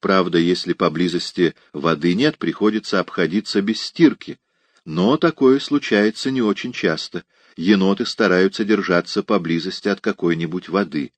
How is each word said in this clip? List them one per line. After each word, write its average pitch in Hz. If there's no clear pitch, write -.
Правда, 92
если 87
поблизости 85
воды 80
нет, 147
приходится 107
обходиться 92
без 107
стирки. -
Но 92
такое 139
случается 110
не 131
очень 113
часто. -
Еноты 101
стараются 95
держаться 95
поблизости 85
от 98
какой-нибудь 85
воды. 80